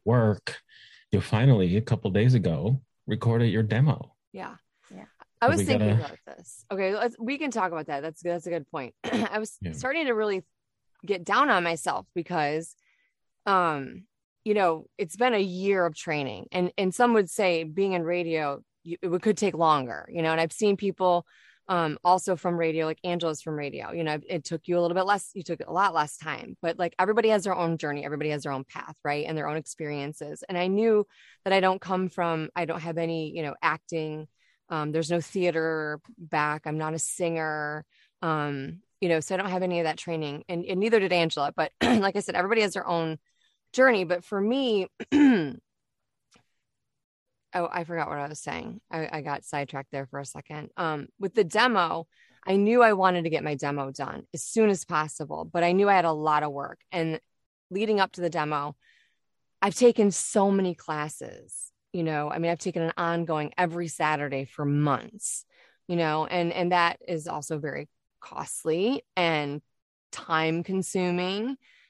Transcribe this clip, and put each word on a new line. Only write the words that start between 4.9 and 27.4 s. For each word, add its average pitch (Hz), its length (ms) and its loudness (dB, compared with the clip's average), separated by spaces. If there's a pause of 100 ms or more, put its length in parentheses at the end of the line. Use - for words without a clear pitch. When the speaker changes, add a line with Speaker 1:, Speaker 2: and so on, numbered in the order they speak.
Speaker 3:
Yeah. 185 100 -18 (360)
Speaker 2:
I 233 60 6
Speaker 1:
So - 20 8
Speaker 2:
was 330 120 4
Speaker 1:
we - 40 2
Speaker 2:
thinking 104 320 4
Speaker 1:
gotta 113 80 2
Speaker 2:
about - 120 -12 (200)
this. - 340 -20
Okay, 196 220 0
let's, 233 260 -2
we 269 200 -4
can 302 100 -2
talk 208 220 -2
about 156 160 -6
that. 143 160 -4
That's, 160 180 -10
that's 170 240 -4
a 175 60 -6
good 160 180 -4
point. 135 300 -8
<clears throat> - 60 -16
I 220 340 -2
was - 200 -8
Speaker 1:
Yeah. 175 120 -8
Speaker 2:
starting 269 340 -4
to 247 80 0
really 208 300 -2 (600)
get 180 200 -4
down 254 260 4
on 185 140 4
myself 170 500 -2
because, 160 600 -2 (720)
um, 175 560 0 (420)
you 208 80 0
know, 175 320 2 (140)
it's 175 160 -4
been 240 180 2
a 208 60 2
year 190 440 2
of 160 120 0
training, 139 560 -4
and, 180 260 0
and 185 160 0
some 240 220 4
would 196 160 4
say 175 320 2
being 185 300 -2
in 170 100 0
radio, 165 580 -2 (220)
you, 165 180 -10
it 190 60 -4
would, 170 160 -2
could 214 120 2
take 196 200 0
longer, 147 580 2
you 170 80 -2
know, 160 100 2
and 160 80 2
I've 165 140 0
seen 202 240 2
people, 185 480 2 (420)
um, 165 360 0
also 180 320 4
from 175 220 -2
radio, 160 300 0
like 160 160 -4
Angela's 170 400 -2
from 156 100 -6
radio, 143 380 -8
you 165 120 -6
know, 151 140 -2 (100)
it 165 160 -6
took - 240 -8
you 175 120 2
a - 20 4
little 170 140 0
bit 185 100 2
less, 196 300 0
you 180 80 -10
took 165 200 -6
a - 80 -10
lot 180 220 2
less 151 240 -2
time, - 460 -10
but, 170 160 -4
like, 170 180 -2
everybody 220 320 2
has 208 140 4